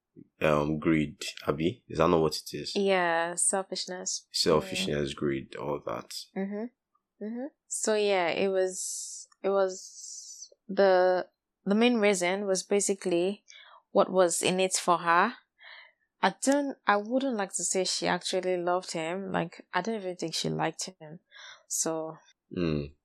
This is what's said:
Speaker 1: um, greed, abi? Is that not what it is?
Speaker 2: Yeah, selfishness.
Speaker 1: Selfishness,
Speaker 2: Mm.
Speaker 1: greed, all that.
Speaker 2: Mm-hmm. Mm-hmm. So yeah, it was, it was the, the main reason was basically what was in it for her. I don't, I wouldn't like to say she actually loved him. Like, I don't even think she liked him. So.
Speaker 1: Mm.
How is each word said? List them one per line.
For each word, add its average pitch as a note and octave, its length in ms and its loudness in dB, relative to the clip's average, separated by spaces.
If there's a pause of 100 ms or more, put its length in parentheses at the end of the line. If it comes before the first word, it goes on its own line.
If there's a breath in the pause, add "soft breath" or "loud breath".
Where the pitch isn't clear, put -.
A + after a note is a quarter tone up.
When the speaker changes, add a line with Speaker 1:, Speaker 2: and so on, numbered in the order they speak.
(400)
Speaker 1:
um, D2+ 380 2
greed, D#2 380 0 (300)
abi? D#2 420 -2
Is B1 100 -6
that D#2+ 100 6
not E2+ 120 6
what D#2 160 2
it - 200 -12
is? D2 180 -8
Speaker 2:
Yeah, F3 600 0
selfishness. F#3 1000 -4
Speaker 1:
Selfishness, D2 800 0
Speaker 2:
Mm. - 40 -14
Speaker 1:
greed, C2+ 400 -4
all C#2+ 300 -6
that. - 280 -8 (220)
Speaker 2:
Mm-hmm. G#3 880 -10
Mm-hmm. A#3 220 -8 (200)
So - 280 -2
yeah, G3+ 340 2
it F#3+ 200 0
was, - 800 -4 (140)
it G3 80 0
was - 1000 -4 (180)
the, F#3 580 6 (400)
the G3 80 2
main A#3+ 240 4
reason G3+ 480 2
was F#3+ 160 0
basically F#3+ 800 0 (500 soft breath)
what G3+ 180 4
was F3+ 320 4
in F3+ 180 2
it F#3 140 2
for F3 240 2
her. F3 360 2 (840 soft breath)
I F#3 140 2 (100)
don't, C#4 400 2
I G#3 120 4
wouldn't A#3+ 400 0
like G3 180 -4
to - 100 -6
say F#3 200 0
she E3+ 240 -2
actually F3+ 480 -2
loved F3+ 360 -2
him. F3+ 380 -6
Like, E3+ 420 -4
I F3+ 100 -2
don't A3+ 120 -4
even F#3 220 -8
think E3 180 -6
she - 140 -4
liked D#3+ 420 -4 (100)
him. D#3 200 -18 (480 loud breath)
So. D#3+ 480 -4 (400)
Speaker 1:
Mm. D2+ 340 -2 (140)